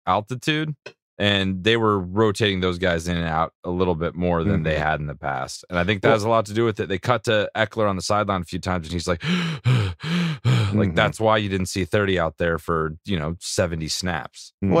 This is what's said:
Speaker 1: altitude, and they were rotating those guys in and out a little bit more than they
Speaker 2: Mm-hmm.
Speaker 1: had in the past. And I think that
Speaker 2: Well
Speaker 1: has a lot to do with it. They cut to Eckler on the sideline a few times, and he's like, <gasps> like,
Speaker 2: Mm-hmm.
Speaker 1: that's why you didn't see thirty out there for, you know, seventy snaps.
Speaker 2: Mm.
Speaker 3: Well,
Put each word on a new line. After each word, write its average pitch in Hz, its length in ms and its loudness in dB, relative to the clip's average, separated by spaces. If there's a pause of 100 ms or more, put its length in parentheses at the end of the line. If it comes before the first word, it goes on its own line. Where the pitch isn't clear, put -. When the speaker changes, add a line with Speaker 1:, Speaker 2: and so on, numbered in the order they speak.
Speaker 1:
altitude, 131 720 -2 (420)
and 95 460 2
they 113 120 4
were 107 220 2
rotating 101 640 0
those 90 180 0
guys 87 300 0
in 87 80 0
and 85 100 -2
out 80 260 0 (120)
a 90 60 -6
little 90 260 2
bit 80 180 -4
more 85 300 0
than 98 180 2
they 78 120 0
Speaker 2:
Mm-hmm. 73 80 0
Speaker 1:
had 76 180 0
in 73 60 -6
the 71 100 -8
past. 67 520 -6
And 90 100 -2
I 87 60 2
think 98 180 0
that 117 60 4
Speaker 2:
Well 113 80 6
Speaker 1:
has 104 80 0
a 110 40 0
lot 113 180 2
to 104 80 -10
do 117 100 2
with 110 160 0
it. 85 80 -4
They 92 100 -2
cut 120 260 0
to 107 320 2
Eckler 107 320 0
on 98 80 0
the 87 60 -4
sideline 101 400 0
a - 20 -10
few 92 160 -8
times, 90 260 -2
and 80 60 -10
he's 87 160 -4
like, 85 160 0
<gasps> 165 400 -2
like, 110 300 2 (500)
Speaker 2:
Mm-hmm. 104 500 2
Speaker 1:
that's 104 240 0
why 110 200 2
you 104 100 -2
didn't 95 180 0
see 92 180 -2
thirty 98 340 2
out 80 200 -2
there 85 200 0
for, 80 460 -2
you 98 140 -2
know, 80 220 -4
seventy 82 480 -2
snaps. - 640 -6 (120)
Speaker 2:
Mm. 95 60 2
Speaker 3:
Well, 170 100 4